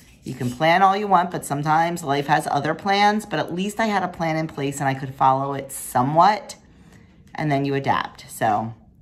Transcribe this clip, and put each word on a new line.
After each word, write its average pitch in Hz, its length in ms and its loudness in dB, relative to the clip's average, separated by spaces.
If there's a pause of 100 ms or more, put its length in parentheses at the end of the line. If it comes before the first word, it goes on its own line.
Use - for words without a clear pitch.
(240)
You 131 100 -8
can 127 160 -4
plan 165 320 2
all 196 160 6
you 208 100 -4
want, 185 220 4
but 156 160 -8
sometimes 160 580 0
life 143 220 0
has 151 220 0
other 147 260 0
plans, 208 540 2
but 160 100 -4
at - 160 -4
least 190 260 -4
I 226 60 2
had 208 160 0
a 180 60 -2
plan 165 280 -4
in 160 120 -2
place 143 320 -6
and 139 100 0
I 135 60 0
could 135 180 -8
follow 135 400 2
it 135 180 -8
somewhat, 156 840 2 (800)
and 151 160 -4
then 139 140 0
you 139 100 -2
adapt. 135 560 -4
So 113 420 -2 (280)